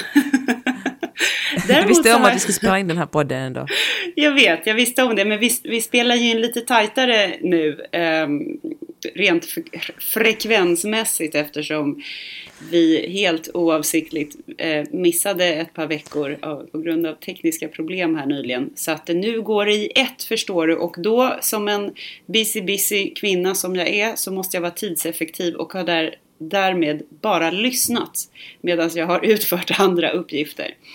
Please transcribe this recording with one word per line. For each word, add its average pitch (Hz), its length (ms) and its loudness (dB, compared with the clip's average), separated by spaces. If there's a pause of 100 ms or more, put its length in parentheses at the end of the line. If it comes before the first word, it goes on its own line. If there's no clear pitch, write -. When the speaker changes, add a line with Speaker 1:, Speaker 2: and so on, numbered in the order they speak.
(1700)
Speaker 1:
Du 247 80 6
Speaker 2:
Däremot 381 160 6
Speaker 1:
visste 320 200 8
Speaker 2:
så 233 60 8
Speaker 1:
om 240 60 4
Speaker 2:
har 208 80 8
Speaker 1:
att - 60 4
vi 196 40 0
skulle - 140 0
spela 196 240 2
in 190 100 0
den 165 100 0
här 156 80 0
podden 135 360 0
ändå. 131 240 -6 (480)
Speaker 2:
Jag 294 180 4
vet, 202 340 4
jag 220 80 2
visste 247 280 2
om 226 140 2
det, 196 80 4
men 208 140 0
vi, 233 120 2 (140)
vi 226 160 -2
spelar 240 360 2
ju 233 140 4
in 226 100 2
lite 233 200 -2
tajtare 226 840 2
nu, 160 500 0
ehm, 160 480 0 (760)
rent 180 320 2
fre-, - 340 -10 (180)
frekvensmässigt, 214 1400 0
eftersom 151 680 -4 (680)
vi 165 420 4
helt 180 420 0
oavsiktligt, 160 840 0 (220)
eh, 151 320 -2
missade 180 640 0
ett 165 200 -6
par 160 120 -4
veckor 147 560 -4
av, 143 300 -8
på 156 60 -6
grund 165 280 -2
av 156 80 -6
tekniska 165 540 -4
problem 165 480 -2
här 139 100 -4
nyligen. 131 480 -2
Så - 160 -4
att 151 180 -6
nu 208 340 -2
går 208 240 0
det 208 80 2
i 208 200 -2
ett, 262 280 0
förstår 190 440 -2
du. 165 100 4
Och 170 220 -4
då, 233 420 2
som 208 280 -2
en 202 260 -4 (320)
busy, 220 360 0
busy 196 520 -2
kvinna 190 400 0
som 185 220 -2
jag 170 120 0
är, 208 280 0
så - 160 -6
måste 190 240 -4
jag 175 60 -2
vara 175 100 -4
tidseffektiv 170 840 -6
och - 180 -8
har 185 120 -6
där, 160 300 -2 (280)
därmed 170 600 0 (200)
bara 165 280 2
lyssnat 240 760 -2 (320)
medan 170 340 0
jag 170 120 -2
har 175 180 0
<laughs> - 0 -
utfört 196 560 2
andra 175 300 4
uppgifter. - 640 -4 (200)